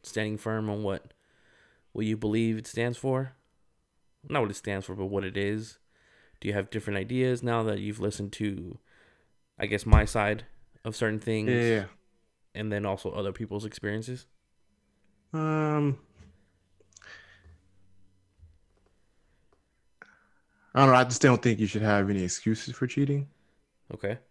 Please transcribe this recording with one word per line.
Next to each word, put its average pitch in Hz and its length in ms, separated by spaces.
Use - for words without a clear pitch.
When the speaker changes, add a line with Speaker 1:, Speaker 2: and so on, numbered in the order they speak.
Speaker 1:
standing 107 360
firm 110 320
on 104 120
what, 98 300
what 110 140
you 110 100
believe 113 400
it 107 100
stands 117 300
for? 131 380
Not 143 140
what 104 100
it 101 40
stands 101 320
for, 95 80
but 98 120
what 98 160
it 95 140
is. 104 420
Do - 80
you 101 60
have 98 140
different 104 300
ideas 123 440
now 117 200
that 104 160
you've 104 220
listened 101 340
to, 98 440
I 104 80
guess, 107 200
my 107 180
side 107 400
of 113 120
certain 110 240
things? 110 280
Speaker 2:
Yeah, 120 120
yeah, 117 80
yeah. 107 160
Speaker 1:
And 107 140
then 101 140
also 98 280
other 98 200
people's 104 320
experiences? 110 600
Speaker 2:
Um, 151 680
I 131 60
don't 135 100
know. 127 40
I 127 100
just 123 180
don't 123 180
think 113 200
you 107 60
should 104 160
have 101 280
any 98 120
excuses 110 520
for 131 120
cheating. 143 420
Speaker 1:
Okay. 107 260